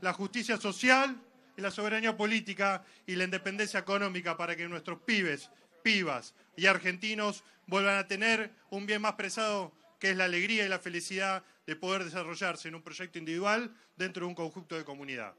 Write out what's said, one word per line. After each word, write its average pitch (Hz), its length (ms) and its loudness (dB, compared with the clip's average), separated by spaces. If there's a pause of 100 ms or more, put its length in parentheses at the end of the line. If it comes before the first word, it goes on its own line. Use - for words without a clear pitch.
la 185 100 2
justicia 202 460 -2
social 254 600 4 (380)
y 190 60 -10
la 196 100 -2
soberanía 220 460 0
política 196 680 2 (220)
y 185 100 -4
la 180 80 2
independencia 196 560 -2
económica 190 560 0
para 170 220 -2
que 170 100 -6
nuestros 170 320 -8
pibes, 180 500 0 (320)
pibas 175 520 2 (240)
y 170 80 2
argentinos 196 800 2 (220)
vuelvan 196 280 4
a 196 100 0
tener 214 460 0 (180)
un 196 160 -6
bien 208 160 0
más 214 120 0
preciado 208 580 -2 (260)
que 196 140 2
es 185 60 2
la 185 80 4
alegría 202 400 2
y 190 40 0
la 185 100 0
felicidad 190 640 -2 (220)
de 156 120 -6
poder 185 260 -2
desarrollarse 170 640 -4
en 160 80 -10
un 165 60 -14
proyecto 170 360 -12
individual 196 560 0 (220)
dentro 180 300 -4
de - 20 -2
un 175 80 -6
conjunto 165 400 -6
de 160 80 -4
comunidad. 139 560 -8